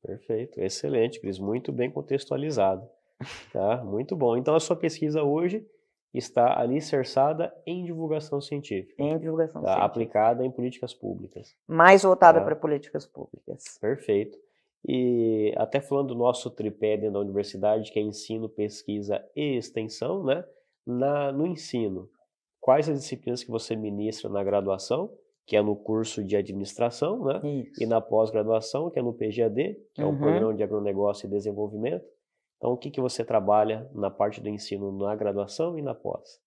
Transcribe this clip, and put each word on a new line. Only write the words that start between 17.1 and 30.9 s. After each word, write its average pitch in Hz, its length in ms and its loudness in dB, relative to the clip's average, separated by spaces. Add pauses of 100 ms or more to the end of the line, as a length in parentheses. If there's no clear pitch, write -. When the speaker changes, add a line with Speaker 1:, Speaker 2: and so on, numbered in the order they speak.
Speaker 1:
da 101 60 -2
universidade, 101 720 -2
que 107 80 0
é - 20 0
ensino, 110 480 -6
pesquisa 104 720 -4 (120)
e 147 220 -2
extensão, 117 640 -6
né? 151 200 0 (420)
Na, 139 460 0
no 143 140 -2
ensino, 110 640 -4 (500)
quais 143 300 4
as 143 100 -2
disciplinas 123 440 -8
que - 80 -12
você 113 240 -4
ministra 107 540 -6
na 101 140 -4
graduação, 101 680 0 (340)
que - 100 -2
é 104 60 8
no 104 140 2
curso 110 480 -4
de 98 120 -2
administração, 113 880 -2
né? 135 200 0
Speaker 2:
Isso. 143 380 -6
Speaker 1:
E 113 40 0
na 113 160 2
pós-graduação, 110 880 0
que 160 100 -2
é - 20 -2
no 120 120 -2
P 110 180 -4
G 117 120 0
A 110 60 2
D, 156 300 -4 (140)
que - 80 -6
é 147 40 0
o 156 40 2
Speaker 2:
Uhum. 143 80 -2
Speaker 1:
Programa 139 380 2
de 104 80 0
Agronegócio 101 640 -2